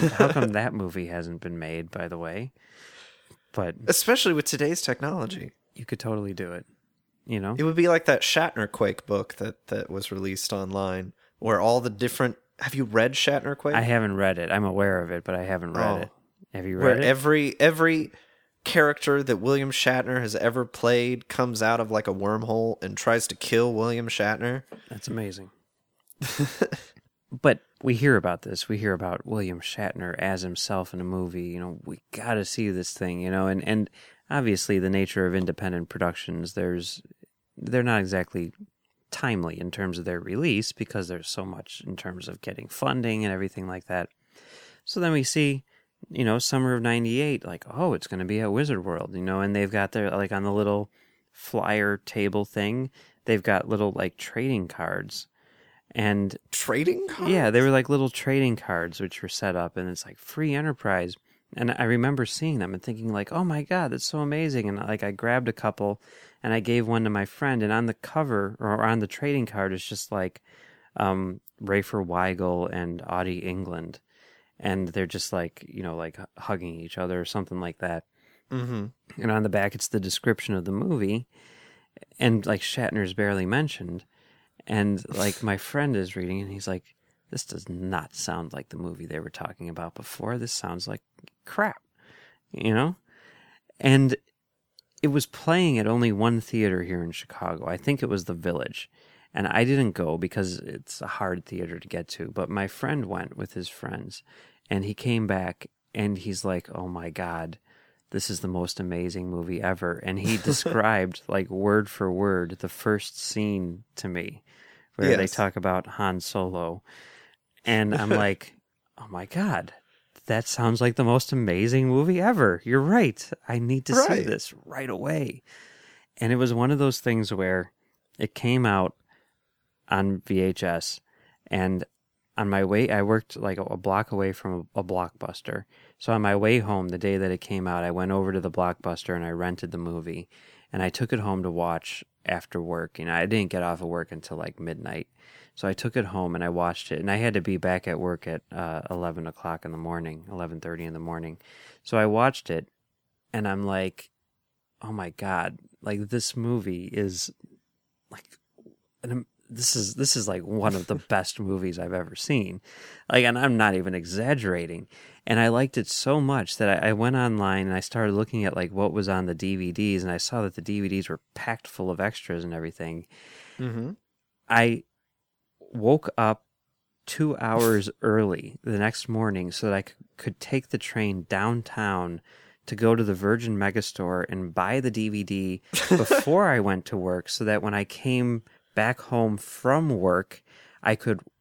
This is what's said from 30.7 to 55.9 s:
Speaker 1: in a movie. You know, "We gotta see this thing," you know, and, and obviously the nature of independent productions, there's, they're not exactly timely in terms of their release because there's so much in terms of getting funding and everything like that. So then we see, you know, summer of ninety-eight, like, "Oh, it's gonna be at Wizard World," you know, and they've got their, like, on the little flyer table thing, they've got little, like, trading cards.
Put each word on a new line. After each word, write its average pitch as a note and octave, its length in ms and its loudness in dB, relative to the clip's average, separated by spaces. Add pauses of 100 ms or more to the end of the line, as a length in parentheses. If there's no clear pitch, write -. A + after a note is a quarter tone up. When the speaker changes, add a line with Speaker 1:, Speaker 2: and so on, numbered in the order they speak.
Speaker 1:
in F2+ 80 -8
a F2+ 40 -4
movie. F2+ 400 -4
You F2 160 -8
know, F2 240 -10
"We - 160 -12 (100)
gotta A2 340 -2
see G#2+ 260 -2
this F2+ 220 -4
thing," F2+ 280 -4
you F2+ 100 -2
know, F#2+ 160 2
and, F#2+ 220 2
and G#2+ 200 2 (400)
obviously G#2+ 520 2
the F#2+ 100 2
nature F#2+ 360 2
of F2+ 100 0
independent F2 520 -2
productions, E2+ 680 -4
there's, F2 480 -4 (540)
they're B2 280 0
not A2+ 160 2
exactly F2+ 520 -2 (600)
timely F2+ 480 -2
in F2+ 100 -6
terms F#2 280 -4
of E2+ 80 -8
their F2 120 -4
release A2 540 0
because G2+ 340 -6
there's F2 220 -10
so F#2+ 160 -6
much - 420 -12
in F#2+ 100 -8
terms F2+ 320 -12
of - 120 -14
getting - 260 -12
funding A#2 580 -2
and G2 80 0
everything F#2 360 -6
like F#2 180 -10
that. F2+ 220 -4 (760)
So - 140 -6
then E3+ 140 4
we C#3+ 100 4
see, C#3+ 400 2 (480)
you B2+ 140 0
know, A2+ 160 4
summer C3 340 2
of A#2 80 0
ninety-eight, A#2+ 640 0
like, F2 260 -12
"Oh, D#3 200 0
it's - 160 -4
gonna F#2 160 -4
be G#2 160 0
at G#2+ 100 0
Wizard A#2 340 0
World," F#2+ 300 -4
you F2+ 80 -6
know, F#2+ 180 0
and G2 140 2
they've G2+ 160 2
got G2+ 220 0
their, G#2 180 0
like, G2 220 0
on G2 100 -2
the G2+ 100 0
little G#2 380 2 (400)
flyer G2+ 640 0
table G2+ 480 0
thing, A2+ 460 -2 (340)
they've A2 200 2
got G2 240 2
little, G#2 260 2
like, G2 220 -2
trading A#2 500 -2
cards. - 600 -6 (640)